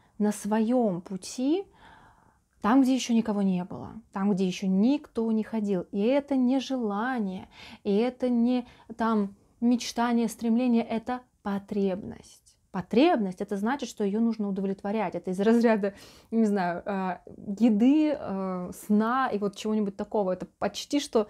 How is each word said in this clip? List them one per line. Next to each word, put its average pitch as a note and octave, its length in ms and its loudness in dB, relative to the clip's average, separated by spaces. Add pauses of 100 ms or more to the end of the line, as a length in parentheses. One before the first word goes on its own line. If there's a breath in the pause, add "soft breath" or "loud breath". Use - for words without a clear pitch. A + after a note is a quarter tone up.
(180 soft breath)
на G#3 140 2
своем G#3+ 720 0
пути, C4+ 640 -4 (960 soft breath)
там, B3 180 6
где C4 140 4
еще A#3+ 180 -2
никого A3 300 2
не F#3 220 0
было, - 260 -12 (220)
там, G3+ 180 0
где F#3+ 160 2
еще F#3 220 -2
никто A3+ 640 0
не A3 100 0
ходил. G3+ 500 -2
И G3+ 80 -2
это C#4 360 2
не B3+ 240 2
желание, A3+ 880 -4 (340 loud breath)
и G3+ 120 0
это B3 360 0
не A#3+ 360 2 (300 loud breath)
там G#3+ 380 0 (260)
мечтание, A#3 680 0
стремление, A#3 560 2
это A3+ 360 -6 (220)
потребность. G3 960 -4 (300)
Потребность — G#3+ 680 2
это G#3 160 -4
значит, A#3 320 -2
что - 140 -6
ее G3+ 160 0
нужно A3+ 300 0
удовлетворять. G3 680 -4
Это F3 160 -6
из F#3 80 -4
разряда, A3 560 4 (380 loud breath)
не A3+ 120 2
знаю, F3+ 420 0
а, F#3+ 340 -4 (160)
еды, A#3+ 800 4
а, F#3 540 -6
сна A3+ 560 0
и G3+ 100 -4
вот G3+ 160 -4
чего-нибудь G#3+ 420 -2
такого. G3+ 360 -2
Это F#3 140 -8 (120)
почти - 400 -4
что G#3+ 320 0